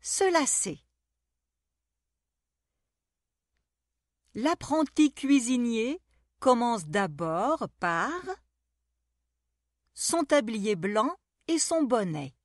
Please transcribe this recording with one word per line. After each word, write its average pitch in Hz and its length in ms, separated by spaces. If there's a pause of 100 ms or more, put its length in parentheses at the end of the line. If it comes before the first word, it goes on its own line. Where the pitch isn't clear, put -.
se - 300
lasser. 254 520 (3500)
L'apprenti 302 800
cuisinier 247 880 (380)
commence 233 480
d'abord 170 840 (100)
par 180 420 (1700)
son - 300
tablier 220 520
blanc 214 400 (320)
et 320 120
son 330 240
bonnet. 180 600